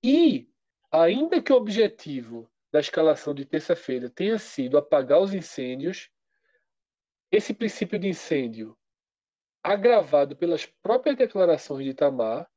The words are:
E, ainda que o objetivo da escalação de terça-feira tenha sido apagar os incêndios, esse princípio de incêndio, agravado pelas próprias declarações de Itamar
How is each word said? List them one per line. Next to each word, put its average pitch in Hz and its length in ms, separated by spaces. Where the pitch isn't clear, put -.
E, 277 460
ainda 247 520
que 277 100
o 254 40
objetivo 156 920
da 151 80
escalação 147 540
de 139 100
terça-feira 127 640
tenha 208 300
sido 139 400
apagar 143 420
os 196 140
incêndios, 139 760
esse 208 220
princípio 202 460
de 190 100
incêndio, 117 680
agravado 180 720
pelas 170 300
próprias 254 520
declarações 156 680
de 135 60
Itamar 131 680